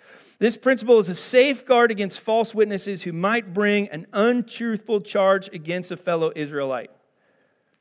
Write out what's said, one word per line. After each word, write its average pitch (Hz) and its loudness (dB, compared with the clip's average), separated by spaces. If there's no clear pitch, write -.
This 226 0
principle 240 4
is 185 0
a 180 -4
safeguard 247 2
against 202 -6
false 220 -2
witnesses 202 -2
who 175 -8
might 196 -2
bring 202 0
an 160 -12
untruthful 226 -2
charge 196 2
against 175 -8
a 165 -12
fellow 165 -2
Israelite 143 -6